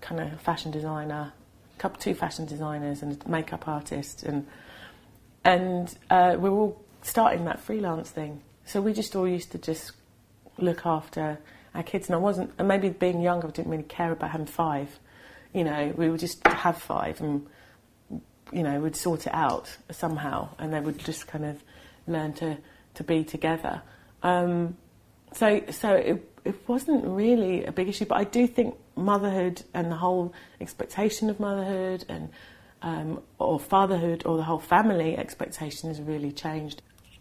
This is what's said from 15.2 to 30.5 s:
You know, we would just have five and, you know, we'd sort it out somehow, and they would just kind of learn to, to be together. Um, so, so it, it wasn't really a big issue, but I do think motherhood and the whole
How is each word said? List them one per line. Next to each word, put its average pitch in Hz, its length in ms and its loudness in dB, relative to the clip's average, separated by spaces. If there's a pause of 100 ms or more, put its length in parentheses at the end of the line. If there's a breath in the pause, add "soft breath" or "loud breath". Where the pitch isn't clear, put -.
You 180 120 2
know, 147 320 0
we 165 120 4
would 165 100 0
just 175 280 -2
have - 340 0
five - 400 -4
and, 143 240 -2 (1040 loud breath)
you 175 120 0
know, 143 160 0
we'd 160 160 -2
sort 160 320 -2
it - 80 -4
out - 400 0 (160)
somehow, 151 640 -4
and 156 160 -4
they 151 60 0
would 151 200 -4
just - 280 -8
kind 151 180 -6
of 147 160 -8 (460 loud breath)
learn 156 260 -2
to, 156 240 -4 (380 soft breath)
to - 80 -8
be 160 200 2
together. 160 580 -2 (420 soft breath)
Um, 175 520 2 (580)
so, 208 360 6
so 202 240 0
it, 175 380 2 (140)
it - 220 -4
wasn't 262 380 2
really 196 600 4
a - 60 -6
big 185 180 0
issue, 202 160 -2
but - 120 4
I 202 60 4
do 240 240 4
think 240 280 2 (200)
motherhood 190 640 2 (140)
and 170 160 0
the 160 40 -2
whole 175 380 2 (280 loud breath)